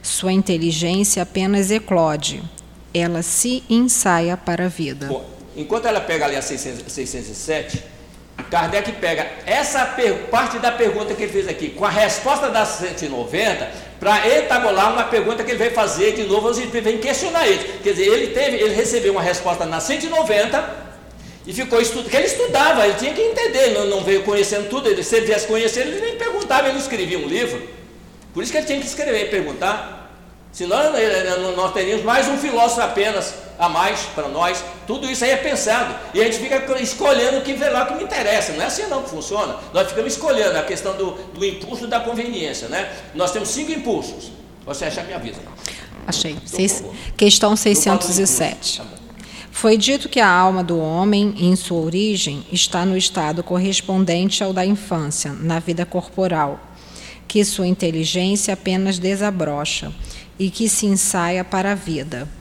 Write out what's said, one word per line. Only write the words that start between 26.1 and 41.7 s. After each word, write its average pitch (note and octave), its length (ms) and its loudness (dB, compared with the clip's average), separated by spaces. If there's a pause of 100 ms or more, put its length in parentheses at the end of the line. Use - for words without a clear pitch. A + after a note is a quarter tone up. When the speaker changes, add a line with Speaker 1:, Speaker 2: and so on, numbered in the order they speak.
Speaker 2:
perguntava, G4 520 0
ele C4+ 100 0
escrevia F3+ 400 -4
um D3 100 -4
livro. A#3 320 -2 (720)
Por E4+ 100 -6
isso - 80 -6
que D4+ 60 0
ele D4+ 100 0
tinha C#4 120 -2
que C4+ 60 -6
escrever A#3+ 400 -2
e - 40 -8
perguntar. F3+ 680 -2 (540)
Senão, C4 440 2
ele, G3 340 2
ele, F3+ 260 -2
nós F#3 180 0
teríamos G3 300 0
mais B3 240 4
um C#4 100 0
filósofo A#3 440 2
apenas, G3 520 0 (240)
a E3+ 100 2
mais F#3 340 0 (120)
para D3+ 140 -4
nós. D#3+ 360 0 (220)
Tudo C4 240 -4
isso B3 140 -2
aí B3+ 80 2
é - 60 4
pensado. A#3+ 580 0 (180)
E G3 80 4
a A3+ 40 6
gente A3 120 0
fica C4+ 260 0 (160)
escolhendo C4 580 2
o C4 40 0
que C4+ 120 -4
vê C#4+ 160 0
lá - 160 2
que - 100 -4
me - 80 -6
interessa. G#3 500 0
Não D3+ 80 -4
é A3+ 40 0
assim G4+ 220 -4
não C#4 140 -2
que - 80 -8
funciona. F3 460 -4 (180)
Nós F#3+ 140 2
ficamos - 260 -2
escolhendo G#3+ 440 0
a D3+ 60 -2
questão - 320 -4
do, F#3+ 160 -4 (220)
do F#3 100 -6
impulso A3 440 -6